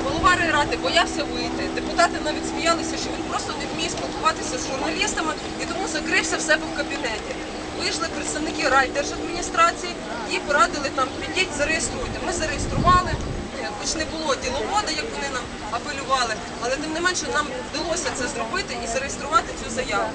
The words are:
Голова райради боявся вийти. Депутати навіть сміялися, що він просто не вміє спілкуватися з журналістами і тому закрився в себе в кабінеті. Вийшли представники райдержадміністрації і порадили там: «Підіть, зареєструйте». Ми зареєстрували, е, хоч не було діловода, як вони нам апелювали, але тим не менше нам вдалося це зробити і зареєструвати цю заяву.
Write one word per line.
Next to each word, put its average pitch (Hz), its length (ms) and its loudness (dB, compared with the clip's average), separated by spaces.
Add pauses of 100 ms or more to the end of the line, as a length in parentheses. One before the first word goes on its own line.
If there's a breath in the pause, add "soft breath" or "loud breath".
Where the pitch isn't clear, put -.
Голова 330 320 4
райради 311 420 4
боявся 330 460 2
вийти. - 400 -2 (120)
Депутати - 500 2
навіть - 240 -2
сміялися, 330 480 2
що - 200 -4
він 330 120 -4
просто - 300 -2
не - 60 -2
вміє 320 240 -2
спілкуватися 320 680 0
з - 100 -4
журналістами 320 680 0 (280)
і - 40 -2
тому 349 220 -2
закрився 330 500 2
в - 40 0
себе 311 220 4 (100)
в - 40 -4
кабінеті. - 560 -2 (460)
Вийшли 339 360 0
представники 302 540 0
райдержадміністрації 339 1200 2 (380)
і 359 80 0
порадили 302 560 4
там: 262 120 2 (140)
«Підіть, 359 360 0
зареєструйте». 294 680 0
Ми 349 80 0
зареєстрували, 330 800 4
е, - 560 -4 (120)
хоч - 160 -2
не 311 100 -2
було 302 300 -2
діловода, 269 560 -2
як 302 140 -2 (100)
вони 277 180 -4
нам 247 100 -4 (280)
апелювали, 254 640 0 (280)
але 247 140 0
тим 311 180 -4
не 320 60 -2
менше 349 340 2
нам 294 140 2 (240)
вдалося 320 460 -2
це 247 100 -2
зробити 240 560 -4
і 240 40 -4
зареєструвати 277 640 0 (140)
цю - 120 -4
заяву. 202 400 0